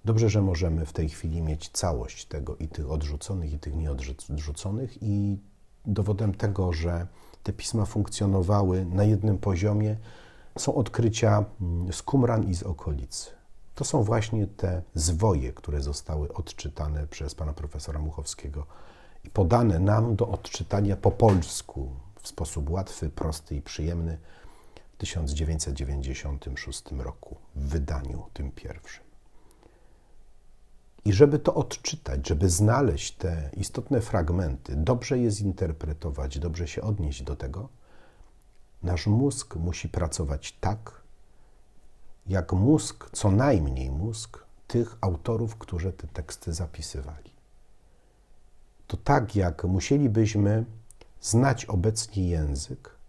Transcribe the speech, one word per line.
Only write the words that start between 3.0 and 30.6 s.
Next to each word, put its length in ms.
i 60
tych 160
nieodrzuconych, 1300
i 360
dowodem 480
tego, 380
że 340
te 100
pisma 320
funkcjonowały 1000
na 200
jednym 340
poziomie, 580
są 160
odkrycia, 680
mm, 320
z 100
Qumran 460
i 60
z 80
okolicy. 680
To 100
są 180
właśnie 440
te 360
zwoje, 580
które 300
zostały 500
odczytane 720
przez 280
pana 180
profesora 460
Muchowskiego 680
i 60
podane 480
nam 380
do 120
odczytania 680
po 140
polsku 800
w 60
sposób 420
łatwy, 400
prosty 440
i 80
przyjemny 560
w 40
tysiąc 340
dziewięćset 440
dziewięćdziesiątym 840
szóstym 440
roku, 360
w 120
wydaniu 540
tym 200
pierwszym. 560